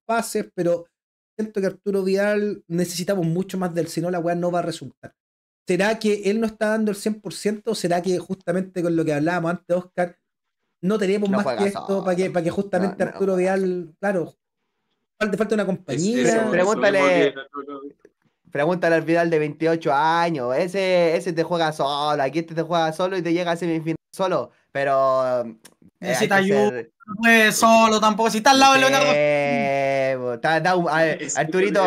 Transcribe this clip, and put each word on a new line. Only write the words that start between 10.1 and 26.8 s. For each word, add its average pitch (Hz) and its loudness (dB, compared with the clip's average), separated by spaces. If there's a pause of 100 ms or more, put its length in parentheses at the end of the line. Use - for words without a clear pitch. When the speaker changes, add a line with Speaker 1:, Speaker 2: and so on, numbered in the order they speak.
Speaker 1:
no 202 0
tenemos 202 0
Speaker 2:
No 196 0
Speaker 1:
más 202 0
Speaker 2:
juega 127 -2
Speaker 1:
que 202 2
esto - -6
Speaker 2:
solo. 196 -2
Speaker 1:
para 185 0
que, 185 0
para 170 0
que 165 -2
justamente 196 -2
Speaker 2:
No, - 0
no - -6
Speaker 1:
Arturo 190 -2
Speaker 2:
juega 185 2
Speaker 1:
Vidal, 180 -4
claro, 190 -4 (840)
falta, 208 -2
falta 220 0
una 208 0
Speaker 3:
Es-, 180 -2
Speaker 1:
compañía? 190 -2
Speaker 3:
eso, 226 2
eso 220 -2
Speaker 2:
Pregúntale, 202 2
Speaker 3:
mismo 185 4
que 143 2
Natrolo 143 -12 (680)
Speaker 2:
pregúntale 165 2
al 160 2
Vidal 170 2
de 160 2
veintiocho 160 0
años, 151 0
ese, 180 2
ese 175 -4
te 160 -2
juega 165 0
solo, 147 -2
aquí 139 -2
este 165 -8
te 160 -2
juega 160 0
solo 185 -4
y 180 -4
te 170 -2
llega 170 0
a 170 -2
semifinal 165 -4 (180)
solo, 175 -2 (220)
pero, 135 2
eh, 113 -10 (460)
hay - -6
Speaker 4:
Necesita 127 0
Speaker 2:
que 190 2
Speaker 4:
ayuda, 202 2
Speaker 2:
ser 226 -10 (160)